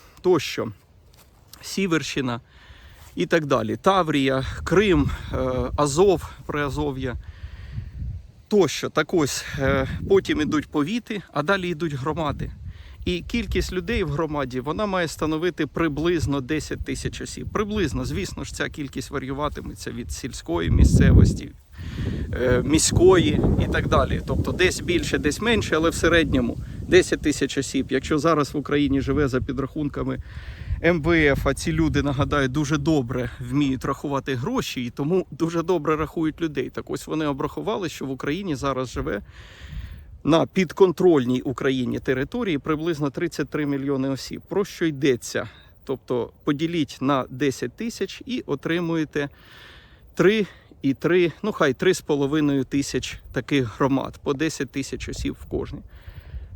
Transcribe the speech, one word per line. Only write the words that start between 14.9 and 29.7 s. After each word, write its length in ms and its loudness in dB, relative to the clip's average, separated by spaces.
становити 600 -2
приблизно 760 0
десять 440 -4
тисяч 360 -6
осіб. 280 -8
Приблизно, 560 -2
звісно 380 -6
ж, 100 -12
ця 160 -4
кількість 420 -8
варіюватиметься 800 -6
від 200 -8
сільської 580 -4
місцевості, 800 6
е, 320 2
міської 760 6
і 60 -2
так 160 0
далі. 400 2
Тобто 240 0
десь 300 2
більше, 360 0
десь 240 0
менше, 340 2
але 140 4
в 60 -2
середньому 640 2
десять 340 4
тисяч 360 0
осіб. 320 -2
Якщо 300 0
зараз 340 2
в 40 -2
Україні 440 0
живе, 260 2
за 140 0
підрахунками 800 -4